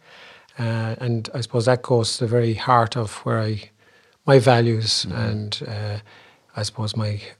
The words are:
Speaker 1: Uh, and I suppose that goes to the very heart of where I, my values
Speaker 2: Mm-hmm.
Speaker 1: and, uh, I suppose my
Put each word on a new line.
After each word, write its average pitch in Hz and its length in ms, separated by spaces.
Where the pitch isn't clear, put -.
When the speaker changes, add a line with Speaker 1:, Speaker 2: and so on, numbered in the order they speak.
Speaker 1:
Uh, 113 400
and 120 340
I 127 100
suppose 117 240
that 123 160
goes 117 360
to 127 60
the 110 40
very 117 260
heart 120 420
of 110 220
where 117 200
I, 107 320
my 139 140
values 117 680
Speaker 2:
Mm-hmm. 117 120
Speaker 1:
and, 107 480
uh, 104 300
I 107 80
suppose 107 320
my 104 240